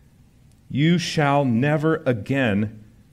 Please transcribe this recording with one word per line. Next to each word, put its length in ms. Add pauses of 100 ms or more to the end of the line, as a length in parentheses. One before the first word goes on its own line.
(680)
"You 280
shall 480
never 600
again 760 (340)